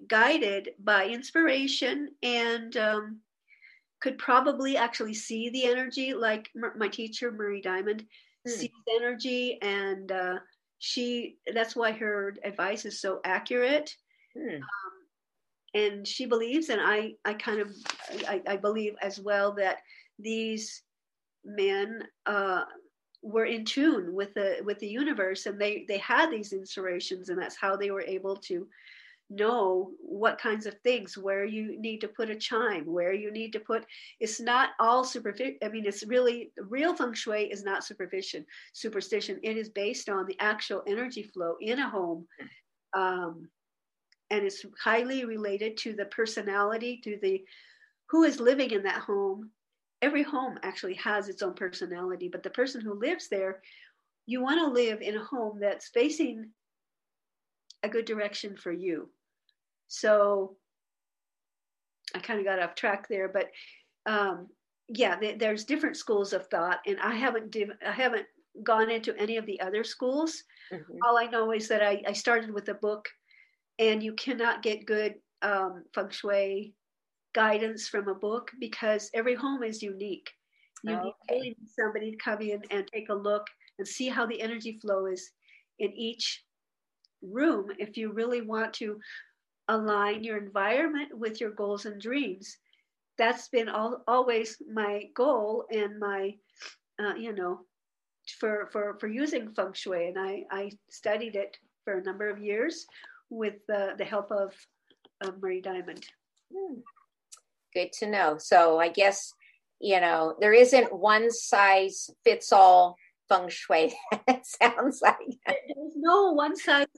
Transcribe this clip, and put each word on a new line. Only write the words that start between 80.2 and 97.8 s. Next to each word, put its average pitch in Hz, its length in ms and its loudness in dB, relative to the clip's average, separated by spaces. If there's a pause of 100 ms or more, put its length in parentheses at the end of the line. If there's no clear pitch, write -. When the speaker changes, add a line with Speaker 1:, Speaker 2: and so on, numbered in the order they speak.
Speaker 1:
You 214 80 -4
need 214 80 -2
Speaker 2:
Okay. - 140 -4 (160)
Speaker 1:
really 247 200 -2
need - 200 -16 (100)
somebody 214 320 -2
to 220 60 -12
come 214 240 -4
in 208 200 -4 (100)
and 196 160 -2
take 220 220 -10
a 214 40 -2
look 208 320 0 (320)
and 196 100 -6
see 254 200 -4
how 240 180 -2
the 220 160 -4
energy 220 380 -6
flow 196 260 -2
is 185 260 -6 (480)
in 202 140 -2
each 226 500 -6 (800)
room 208 560 0
if 214 200 -8
you 220 140 -6
really 233 300 -2
want 220 340 -4
to 214 240 -8 (680)
align 214 560 0
your 220 140 -4
environment 240 800 0
with 220 260 -6
your 214 100 -4
goals 208 340 -4
and 208 160 -10
dreams. 220 560 -6 (600)
That's 233 320 0
been 226 180 2
al-, 220 400 -4
always 233 500 2 (140)
my 208 420 -4
goal 233 560 0
and 208 300 -2
my, 202 360 -4 (640)
uh, 208 160 -2
you 226 180 -8
know, 180 320 -6 (720)